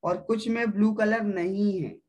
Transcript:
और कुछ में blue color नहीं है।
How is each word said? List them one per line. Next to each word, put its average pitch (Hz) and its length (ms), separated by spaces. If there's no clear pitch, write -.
और 185 160
कुछ 220 280
में 226 240
blue 214 220
color 220 300
नहीं 196 580
है। - 160